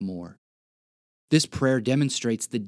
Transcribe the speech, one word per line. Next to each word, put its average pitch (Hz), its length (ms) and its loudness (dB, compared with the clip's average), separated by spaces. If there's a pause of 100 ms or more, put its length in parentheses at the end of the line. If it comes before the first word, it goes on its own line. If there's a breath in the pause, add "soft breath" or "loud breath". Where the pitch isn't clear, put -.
more. 90 360 -8 (960)
This 156 160 4
prayer 131 340 0
demonstrates 127 640 0
the 120 220 -4